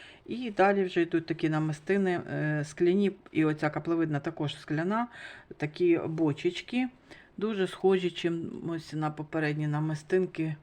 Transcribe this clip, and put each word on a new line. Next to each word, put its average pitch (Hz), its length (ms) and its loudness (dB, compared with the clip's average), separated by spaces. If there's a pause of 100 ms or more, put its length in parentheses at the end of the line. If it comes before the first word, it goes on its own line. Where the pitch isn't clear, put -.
(260)
І 233 240 -4
далі 202 340 4
вже 180 180 2
йдуть 165 240 0
такі 160 220 0
намистини, 156 720 0 (100)
е, 151 340 -2
скляні, 185 480 2 (200)
і 156 120 2
оця 151 260 2
каплевидна 160 500 0
також 151 400 -4
скляна, 185 460 -2 (500)
такі 170 420 2
бочечки, 165 880 -2 (480)
дуже 196 300 0
схожі 185 440 2
чимось 165 800 -4
на 151 180 0
попередні 151 560 -2
намистинки 156 960 0